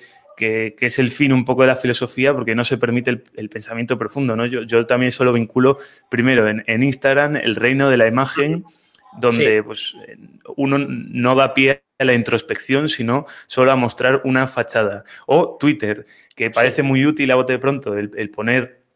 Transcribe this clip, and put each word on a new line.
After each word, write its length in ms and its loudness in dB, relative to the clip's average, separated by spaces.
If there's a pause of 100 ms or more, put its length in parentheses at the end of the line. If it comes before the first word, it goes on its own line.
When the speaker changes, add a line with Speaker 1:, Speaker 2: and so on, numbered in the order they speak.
(380)
Speaker 1:
que, 400 -4
que 100 -2
es 120 -2
el 100 2
fin 240 0
un 120 2
poco 160 0
de 60 6
la 80 4
filosofía 580 -2
porque 220 -4
no 80 -2
se 140 -2
permite 320 -2
el, 140 -4 (120)
el 140 -12
pensamiento 480 -8
profundo, 380 -4
¿no? 100 -2
Yo, 180 -6
yo 220 2
también 240 2
eso 140 -2
lo 100 4
vinculo 440 2 (320)
primero 380 2
en, 200 -2
en 160 0
Instagram, 540 0
el 180 -2
reino 340 2
de 80 4
la 100 6
imagen, 560 -2 (560)
donde, 380 2
Speaker 2:
Sí. 40 2
Speaker 1:
pues, 340 -12 (120)
eh, 100 -20 (400)
uno 200 0
no 580 -2
da 180 4
pie 300 2 (140)
a 60 -2
la 100 4
introspección, 760 -2
sino 360 -2 (220)
solo 240 2
a 60 4
mostrar 480 0
una 220 0
fachada. 560 -4 (220)
O 320 2
Twitter, 480 -2 (300)
que 100 -4
Speaker 2:
Sí. 80 -4
Speaker 1:
parece 300 2
muy 220 2
útil 260 0
a 40 4
bote 180 0
de 60 -2
pronto 380 -4
el, 200 -6
el 120 -6
poner 520 -4 (140)